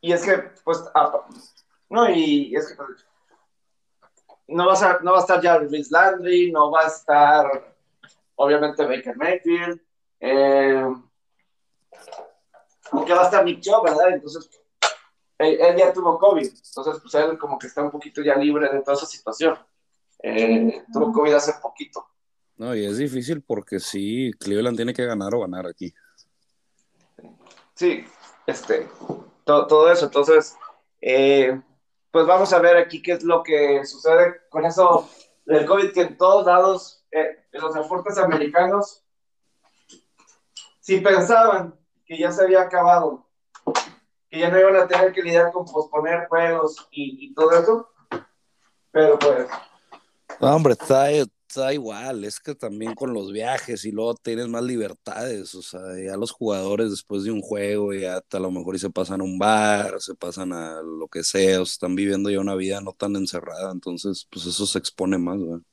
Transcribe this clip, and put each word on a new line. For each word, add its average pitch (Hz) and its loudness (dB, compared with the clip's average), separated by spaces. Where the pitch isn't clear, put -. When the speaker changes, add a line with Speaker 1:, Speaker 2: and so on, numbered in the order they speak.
Speaker 1:
Y 170 0
es 170 0
que, 190 2
pues, 160 -4
ah, 147 0
no, 226 2
y 147 0
es 147 -4
que, - -18
pues, 131 -20
no 170 0
va 190 6
a - 2
ser, 180 2
no 175 2
va 185 6
a - 6
estar 180 2
ya 165 4
Luis 147 -2
Landry, 180 2
no 151 4
va 160 2
a 156 0
estar, 147 2
obviamente, 147 0
Baker 247 -6
Mayfield, 175 -4
eh, 135 2
aunque 175 0
va 180 6
a - 6
estar 185 4
Nick 170 -2
Chubb, 208 2
¿verdad? 170 4
Entonces, 147 -10
él, 156 2
él 170 6
ya 180 6
tuvo 175 -2
covid, 180 4
entonces, - -10
pues, - -18
él 156 0
como 147 -8
que 147 -16
está 147 -6
un 147 -4
poquito 147 -12
ya 143 2
libre 147 0
de 139 -2
toda 139 -2
esa 151 -6
situación. 160 -4
Eh, 226 0
tuvo 117 -2
covid 147 2
hace 147 2
poquito. - -16
Speaker 2:
No, 120 -8
y 104 -4
es 101 -6
difícil 139 -6
porque 104 -8
sí, 110 -6
Cleveland 110 -2
tiene 120 -6
que 123 -6
ganar 104 -6
o 120 -2
ganar 90 -10
aquí. 87 -14
Speaker 1:
Sí, 175 -2
este, - -4
to-, 147 2
todo 156 6
eso, 170 2
entonces, 151 2
eh, 135 2
pues 160 2
vamos 185 4
a 180 6
ver 175 6
aquí 170 0
qué 175 -4
es 170 -4
lo 165 0
que 143 2
sucede 170 2
con 156 -4
eso 175 4
del 151 2
covid, 190 2
que 180 0
en - -2
todos 190 4
lados, 180 2
eh, 156 -4
en 147 -14
los 156 -6
deportes 180 -6
americanos, 175 0
si 190 0
pensaban 196 4
que 160 -16
ya 175 -2
se 196 0
había 190 4
acabado, 233 0
que 160 -10
ya 175 0
no 185 4
iban 190 6
a 175 4
tener 185 2
que 185 -4
lidiar 170 2
con 180 -6
posponer 160 -4
juegos 165 -2
y, 139 -12
y 139 -20
todo 160 4
eso, 220 2
pero 151 4
pues 139 0
Speaker 2:
No, 139 2
hombre, 147 2
está, 135 2
está 135 -4
igual, 117 -10
es 104 -12
que 147 -14
también 110 -10
con 127 -8
los 98 -8
viajes 113 -8
y 107 -8
luego 110 -6
tienes 117 -8
más 117 -6
libertades, 110 -10
o 92 -18
sea, - -18
ya 95 -12
los 113 -8
jugadores 104 -4
después 98 -8
de 110 -6
un 104 -6
juego 101 -6
ya 92 -8
a 98 -8
lo 92 -6
mejor 90 -8
y - -6
se 95 -6
pasan 92 -6
a - -6
un 92 -8
bar, 104 0
se 98 -14
pasan 90 -12
a 80 -12
lo 80 -14
que 82 -10
sea, 95 2
o - -2
sea, - -8
están 90 -6
viviendo 98 -2
ya 101 -2
una 98 -4
vida 95 -6
no 95 -14
tan 101 -6
encerrada, 90 -10
entonces, 90 -10
pues 85 -14
eso 87 -6
se 98 -6
expone 92 -4
más, 90 -6
¿verdad? 85 -10